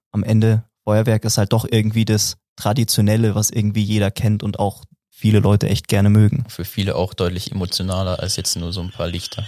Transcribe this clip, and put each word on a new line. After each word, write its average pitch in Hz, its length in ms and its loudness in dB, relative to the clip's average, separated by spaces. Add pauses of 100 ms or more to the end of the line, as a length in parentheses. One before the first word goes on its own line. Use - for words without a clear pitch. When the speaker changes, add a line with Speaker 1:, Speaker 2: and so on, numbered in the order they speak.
(100)
Speaker 1:
am 104 140 -2
Ende, 110 400 2 (200)
Feuerwerk 107 400 2
ist 113 140 -2
halt 104 140 2
doch 113 180 0
irgendwie 110 340 2
das 110 340 -2 (180)
Traditionelle, 110 800 2
was 104 160 0
irgendwie 104 320 -2
jeder 101 280 0
kennt 107 320 -2
und 101 160 -6
auch - 260 -4 (260)
viele 107 300 2
Leute 104 280 2
echt - 200 -2
gerne 101 200 2
mögen. 107 400 4
Speaker 2:
Für - 160 -10
viele 98 300 -4
auch 90 180 -4
deutlich 90 380 -4
emotionaler 92 720 -4
als 92 160 -6
jetzt - 200 -4
nur 87 160 -6
so 92 80 -6
ein 92 120 -8
paar 85 160 -6
Lichter. - 400 -8